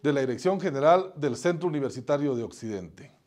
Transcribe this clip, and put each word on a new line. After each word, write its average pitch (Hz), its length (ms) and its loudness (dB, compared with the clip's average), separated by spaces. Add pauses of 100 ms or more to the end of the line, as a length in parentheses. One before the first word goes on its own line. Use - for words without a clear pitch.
de 147 80 4
la 139 80 2
Dirección 143 400 0
General 170 560 4
del 143 200 -2
Centro 175 320 0
Universitario 139 680 -2
de 117 80 -4
Occidente. 95 680 -10 (140)